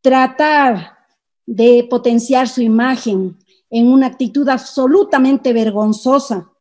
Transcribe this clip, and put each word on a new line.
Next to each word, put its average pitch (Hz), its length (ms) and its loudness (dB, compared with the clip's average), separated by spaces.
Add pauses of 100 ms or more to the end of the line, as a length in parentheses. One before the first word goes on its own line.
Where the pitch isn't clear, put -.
tratar 262 960 0 (480)
de 240 440 2
potenciar 247 600 0
su 247 120 -6
imagen 220 760 -2 (320)
en 233 180 0
una 262 200 4
actitud 254 420 -4
absolutamente 269 1040 0
vergonzosa. 220 1080 -2